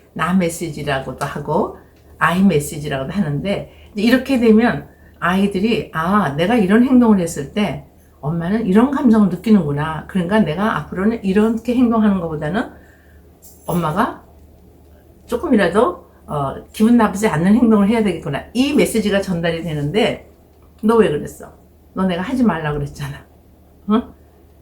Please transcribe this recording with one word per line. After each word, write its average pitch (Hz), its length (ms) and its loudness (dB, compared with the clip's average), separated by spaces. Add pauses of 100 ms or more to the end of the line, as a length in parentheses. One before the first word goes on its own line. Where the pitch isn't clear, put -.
(120)
나 170 220 -4
메시지라고도 147 920 -4
하고 151 540 -4 (400)
아이 170 240 2
메시지라고도 147 680 0
하는데, 165 600 -4 (200)
이제 214 100 -6
이렇게 254 360 2
되면 220 500 2 (300)
아이들이 196 760 -2
"아, 165 440 0
내가 180 180 0
이런 220 300 4
행동을 240 340 4
했을 165 340 -6
때 156 340 -4 (340)
엄마는 170 460 -2
이런 226 260 2
감정을 226 380 4
느끼는구나. 156 760 0
그러니까 180 340 -2
내가 170 380 0
앞으로는 196 460 -4
이렇게 220 500 0
행동하는 220 460 2
것보다는 160 500 -4 (960)
엄마가 170 560 -2 (1040)
조금이라도, 226 800 0 (220)
어, 143 280 -6 (180)
기분 233 240 4
나쁘지 208 320 2
않는 175 260 2
행동을 220 340 4
해야 226 160 2
되겠구나." 160 400 -4 (100)
이 277 200 0
메시지가 202 460 2
전달이 170 440 -4
되는데, 151 640 -2 (520)
"너 220 140 4
왜 196 120 6
그랬어? - 440 -6 (420)
너 190 100 -2
내가 180 180 -2
하지 254 220 0
말라 151 280 0
그랬잖아. 143 540 -10 (640)
응? 220 240 -2 (480)